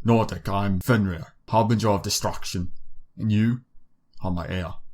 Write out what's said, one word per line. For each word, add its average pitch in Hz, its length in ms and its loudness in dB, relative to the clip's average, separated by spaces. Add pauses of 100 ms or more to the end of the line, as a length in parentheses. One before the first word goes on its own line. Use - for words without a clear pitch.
Nordic, 113 440 2
I'm 98 320 0
Fenrir, 95 540 0 (140)
Harbinger 110 420 2
of 101 120 2
Destruction. 95 720 -2 (440)
And 110 140 -2
you 110 300 4 (640)
are 92 80 -4
my 85 180 -4
heir. 90 260 -6 (200)